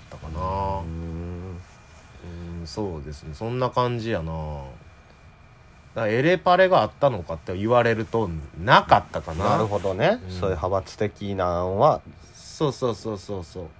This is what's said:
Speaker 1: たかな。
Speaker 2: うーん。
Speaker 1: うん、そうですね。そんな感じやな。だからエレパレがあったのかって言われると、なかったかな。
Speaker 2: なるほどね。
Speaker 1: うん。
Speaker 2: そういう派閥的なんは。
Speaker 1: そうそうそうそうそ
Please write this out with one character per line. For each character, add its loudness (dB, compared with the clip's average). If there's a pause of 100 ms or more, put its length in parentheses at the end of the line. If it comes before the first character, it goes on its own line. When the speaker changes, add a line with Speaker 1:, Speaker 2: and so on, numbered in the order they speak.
Speaker 1:
た -14
か -14
な。 -8
Speaker 2:
う -4
ー -4
ん。 -8 (1000)
Speaker 1:
う -8
ん、 -10
そ -6
う -10
で -10
す -16
ね。 -10
そ -6
ん -2
な 2
感 0
じ -2
や 0
な。 -6 (1600)
だ -4
か 0
ら -
エ 2
レ 4
パ 4
レ 8
が 6
あ 4
っ -4
た 6
の -4
か -6
っ -6
て -6
言 0
わ 8
れ 4
る -2
と、 0 (340)
な 6
か 6
っ -12
た -4
か -8
な。 0
Speaker 2:
な 4
る 2
ほ 0
ど -2
ね。 2 (100)
Speaker 1:
う -8
ん。 -
Speaker 2:
そ -8 (120)
う 2
い 2
う -2
派 -2
閥 -2
的 -4
な 0 (140)
ん -2
は。 4 (340)
Speaker 1:
そ -4
う 0
そ -2
う -4
そ -8
う -8
そ -10
う -10
そ -14 (180)